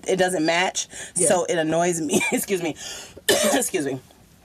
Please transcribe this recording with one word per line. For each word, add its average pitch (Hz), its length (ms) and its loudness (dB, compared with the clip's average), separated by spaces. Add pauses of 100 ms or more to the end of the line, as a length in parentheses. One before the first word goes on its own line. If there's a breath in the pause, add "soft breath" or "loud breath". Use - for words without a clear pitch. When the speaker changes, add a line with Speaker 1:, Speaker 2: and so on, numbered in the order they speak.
Speaker 1:
it 190 80 2
doesn't 180 300 2
match." 170 420 0 (300 loud breath)
Speaker 2:
Yeah. 170 100 2
Speaker 1:
So 180 220 4
it 175 80 0
annoys 165 420 2
me. 160 280 0
<laughs> - 40 -4
Excuse 196 320 -2
me. 156 140 -4 (240 loud breath)
<coughs> - 260 -20
Excuse 196 580 2
me. 131 140 -4 (460)